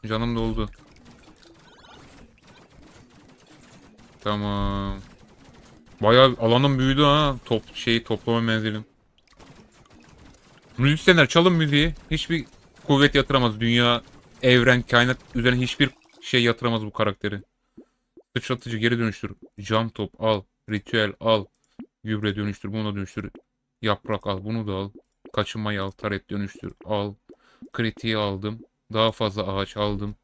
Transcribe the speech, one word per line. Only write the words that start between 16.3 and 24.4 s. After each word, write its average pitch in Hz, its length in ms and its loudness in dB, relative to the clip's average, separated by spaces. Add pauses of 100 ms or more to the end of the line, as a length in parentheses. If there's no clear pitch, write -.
yatıramaz 117 420 0
bu 104 80 -12
karakteri. 101 480 -4 (920)
Sıçratıcı 120 420 -6
geri 117 220 0
dönüştür. 104 320 -4 (280)
Cam 110 300 -2
top - 320 -10
al. 107 220 0 (260)
Ritüel 107 500 -2
al. 110 260 2 (580)
Gübre 104 320 -2
dönüştür. 101 380 -6
Bunu 107 180 -4
da 101 40 -8
dönüştür. 98 360 -8 (500)
Yaprak 104 460 -4
al. 95 160 -6